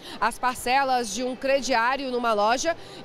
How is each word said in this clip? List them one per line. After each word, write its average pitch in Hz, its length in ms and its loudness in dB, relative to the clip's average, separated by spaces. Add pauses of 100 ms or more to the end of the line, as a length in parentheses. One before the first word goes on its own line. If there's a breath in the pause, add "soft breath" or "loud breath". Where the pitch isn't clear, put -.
(200 loud breath)
as 226 180 0
parcelas 254 760 0
de 240 100 -4
um 254 140 -4
crediário 262 760 0
numa 240 220 0
loja 233 420 2 (300 loud breath)